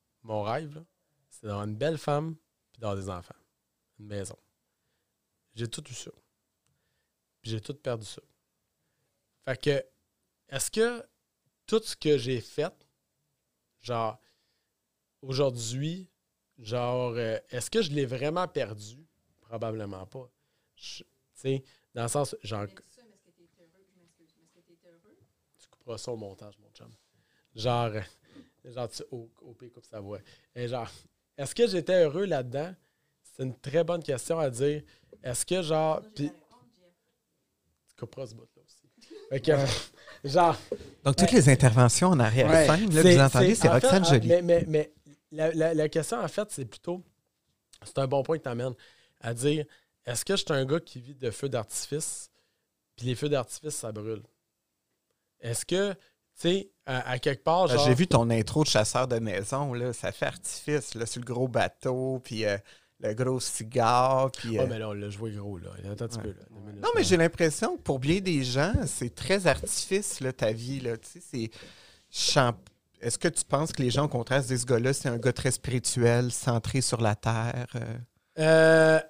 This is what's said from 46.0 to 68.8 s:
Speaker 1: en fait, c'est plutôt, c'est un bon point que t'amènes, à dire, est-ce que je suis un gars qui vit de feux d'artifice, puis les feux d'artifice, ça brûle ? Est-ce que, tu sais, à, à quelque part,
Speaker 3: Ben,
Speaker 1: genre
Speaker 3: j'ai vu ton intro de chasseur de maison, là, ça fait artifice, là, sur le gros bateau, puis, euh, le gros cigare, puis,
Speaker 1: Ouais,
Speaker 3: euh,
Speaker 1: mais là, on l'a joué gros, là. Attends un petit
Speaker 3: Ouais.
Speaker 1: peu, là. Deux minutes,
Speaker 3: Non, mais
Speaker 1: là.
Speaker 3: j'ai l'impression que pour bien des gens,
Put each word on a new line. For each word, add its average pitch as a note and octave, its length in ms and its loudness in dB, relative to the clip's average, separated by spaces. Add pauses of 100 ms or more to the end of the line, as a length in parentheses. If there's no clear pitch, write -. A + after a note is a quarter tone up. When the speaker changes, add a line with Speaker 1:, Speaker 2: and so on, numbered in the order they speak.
Speaker 1:
en F3+ 80 -4
fait, G#3 240 -6
c'est C3 140 -8
plutôt, F3 380 -10 (800)
c'est - 160 -10
un C3+ 80 0
bon C3+ 160 0
point D#3+ 140 -2
que D#3 60 -10
t'amènes, B2 300 -6 (480)
à A#2 120 -6
dire, D3 320 0 (440)
est-ce A#2+ 160 -6
que G3 100 0
je F#3+ 80 -2
suis D#3+ 100 -2
un C3+ 120 0
gars D3+ 140 -2
qui - 220 -18
vit C3 140 -20
de B2+ 160 -4
feux - 180 -6
d'artifice, - 800 -6 (680)
puis A#2+ 120 -10
les B2+ 80 -2
feux D3 140 -4
d'artifice, C#3+ 460 -4
ça A2+ 160 -10
brûle ? G#2+ 320 -10 (1160)
Est-ce A#2 240 -6
que, G3 280 0
tu - 40 -12 (380)
sais, G3 340 -2 (160)
à, B2+ 260 -4
à B2+ 80 -2
quelque C#3 240 -4
part, F3 240 4
Speaker 3:
Ben, B2 80 2
Speaker 1:
genre C#3+ 100 6
Speaker 3:
j'ai B2+ 80 6
vu D#3+ 140 2
ton A#2 220 4
intro A2+ 340 2
de - 60 0
chasseur - 380 2
de A#2 120 0
maison, A#2 540 -4
là, A#2+ 200 -4
ça - 180 -6
fait - 140 -4
artifice, - 720 -6
là, A#2 100 -4
sur B2 160 -10
le A#2 40 -10
gros B2+ 220 -2
bateau, B2+ 760 -2
puis, G#2+ 220 -6
euh, G2+ 120 0 (440)
le G#2+ 120 -2
gros B2+ 260 0
cigare, B2 920 2
puis, A2+ 260 -6
Speaker 1:
Ouais, C3+ 80 2
Speaker 3:
euh, - 40 -2
Speaker 1:
mais A2+ 100 -6
là, A2 100 -8
on G#2 40 -8
l'a G2+ 160 -8
joué G#2+ 220 -10
gros, G2+ 260 -10
là. F2+ 120 -14 (200)
Attends G#2 160 -8
un - 40 -6
petit A2+ 80 -10
Speaker 3:
Ouais. G#2 60 -8
Speaker 1:
peu, G#2+ 80 -6
là. G2 180 -16
Deux - 100 -20
minutes, - 240 -16
Speaker 3:
Non, A4+ 120 2
mais G#4 60 2
Speaker 1:
là. F3+ 60 2
Speaker 3:
j'ai F#3 100 4
l'impression E3+ 600 0
que - 40 -12
pour C3+ 180 -2
bien D#3 200 0
des E3+ 240 -2
gens, C#3 300 0 (120)